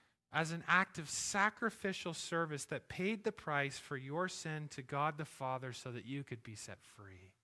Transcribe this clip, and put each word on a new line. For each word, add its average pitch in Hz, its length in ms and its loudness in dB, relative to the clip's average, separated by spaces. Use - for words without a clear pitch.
as 156 200 2
an 170 160 -2
act 180 300 6
of 156 120 -6
sacrificial 202 1040 2
service 160 520 0
that - 240 -4
paid 202 340 0
the - 80 2
price 143 460 0
for - 200 -6
your 147 320 0
sin 156 400 -4
to - 120 -8
God 147 360 2
the 151 80 -4
Father 131 480 -2
so - 180 -8
that 120 140 -8
you 139 180 -4
could 120 200 -8
be 110 120 -10
set - 260 -12
free, 95 520 -20